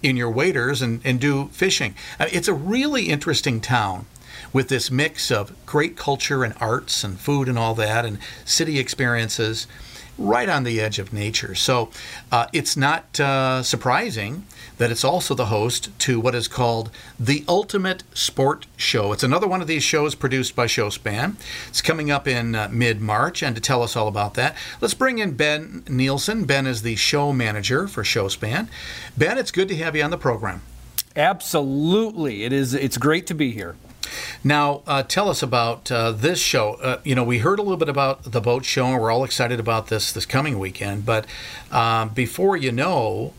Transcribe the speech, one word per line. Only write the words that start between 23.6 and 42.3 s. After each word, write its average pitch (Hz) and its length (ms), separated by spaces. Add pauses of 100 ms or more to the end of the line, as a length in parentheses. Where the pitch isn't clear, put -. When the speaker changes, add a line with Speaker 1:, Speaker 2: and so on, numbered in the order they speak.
Speaker 1:
tell 123 220
us 113 120
all 107 120
about 104 280
that, 139 200 (260)
let's 226 140
bring 262 240
in 196 140
Ben 151 540
Nielsen. 139 580
Ben 135 200
is 123 160
the 117 140
show 143 360
manager 120 560
for 160 140
Showspan. 110 680 (460)
Ben, 196 220
it's 254 140
good 190 160
to 190 80
have 156 200
you 151 80
on 147 60
the - 80
program. 104 440 (540)
Speaker 2:
Absolutely. 156 1300
It 123 100
is, 135 200
it's 135 240
great 147 300
to 180 80
be 147 160
here. 95 240 (680)
Speaker 1:
Now, 143 440
uh, 139 160
tell 202 240
us 160 160
about, 120 480
uh, 117 200
this 127 280
show. 107 360
Uh, 127 280
you 143 100
know, 127 100
we 120 160
heard 180 200
a - 20
little 190 160
bit 151 120
about 135 340
the 123 160
boat 120 240
show, 127 220
and 127 160
we're 113 100
all 123 120
excited 123 360
about 110 280
this, 110 240
this - 140
coming 135 340
weekend. 101 460
But, 110 200 (460)
uh, 113 340
before 131 500